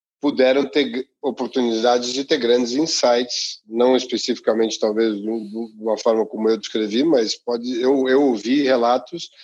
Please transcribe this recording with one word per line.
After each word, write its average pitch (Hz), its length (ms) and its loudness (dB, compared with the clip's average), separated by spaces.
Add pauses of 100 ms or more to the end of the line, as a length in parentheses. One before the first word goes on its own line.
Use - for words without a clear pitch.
(220)
puderam 131 480 2
ter 143 200 0
g-, 127 180 -8 (140)
oportunidades 123 920 0
de 135 120 -4
ter 156 120 0
grandes 120 360 2
insights, 127 920 -2
não 120 280 2
especificamente, 113 840 -2
talvez, 110 420 0
de 107 80 -6
um, 110 180 -6 (280)
de 107 60 -20
uma 107 160 -2
forma 110 280 0
como 110 240 -2
eu 113 80 2
descrevi, 110 460 -2
mas 131 320 2
pode, 120 460 -6
eu, 131 260 2
eu 131 160 4
ouvi 127 400 0
relatos 127 680 0 (140)